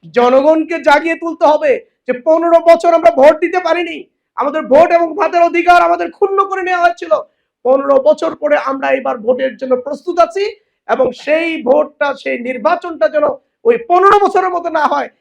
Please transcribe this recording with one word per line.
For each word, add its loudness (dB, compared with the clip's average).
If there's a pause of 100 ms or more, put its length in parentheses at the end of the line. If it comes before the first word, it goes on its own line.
(160)
জনগণকে 2 (120)
জাগিয়ে 2
তুলতে -4
হবে 0 (340)
যে -4 (140)
পনেরো 2 (120)
বছর 4
আমরা 4 (100)
ভোট 6 (100)
দিতে -2
পারিনি, -4 (400)
আমাদের -4 (100)
ভোট 6
এবং 0 (100)
ভাতের 0
অধিকার 2 (100)
আমাদের -2
ক্ষুণ্ণ 0 (120)
করে -6
নেওয়া 0
হয়েছিল। -2 (520)
পনেরো 0 (120)
বছর 0 (100)
পরে 0 (140)
আমরা -4 (100)
এবার -6
ভোটের -2
জন্য -2 (120)
প্রস্তুত -8 (100)
আছি -6 (440)
এবং 0 (160)
সেই -2 (180)
ভোটটা, -2 (140)
সেই -6 (120)
নির্বাচনটা -4
যেন 0 (440)
ওই 2 (140)
পনেরো 4
বছরের -2
মতো -6 (100)
না 0
হয় -4 (120)